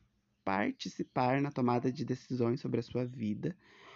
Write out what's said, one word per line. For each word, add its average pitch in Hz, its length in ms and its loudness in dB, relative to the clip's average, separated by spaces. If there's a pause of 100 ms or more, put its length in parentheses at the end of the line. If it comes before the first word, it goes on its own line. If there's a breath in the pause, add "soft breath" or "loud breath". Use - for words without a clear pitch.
(440)
participar 135 1000 0
na 143 100 0
tomada 123 400 2
de 127 120 -6
decisões 123 560 0
sobre 127 200 -2
a 120 40 -4
sua 123 220 -2
vida 120 500 -4 (400 loud breath)